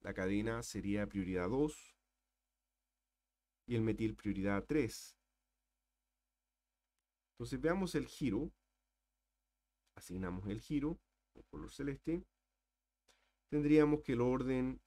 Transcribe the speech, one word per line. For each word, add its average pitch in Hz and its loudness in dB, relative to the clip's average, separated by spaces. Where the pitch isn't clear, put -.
la 98 -8
cadena 104 0
sería 101 -2
prioridad 92 -2
dos. 143 -2
Y 120 -2
el 113 2
metil 110 0
prioridad 98 0
tres. - 0
Entonces 120 -6
veamos 175 2
el 139 0
giro. 131 -2
Asignamos 92 -6
el 110 -4
giro 151 -2
con - -20
color - -12
celeste. 143 -6
Tendríamos 147 6
que 135 -2
el 120 2
orden 127 0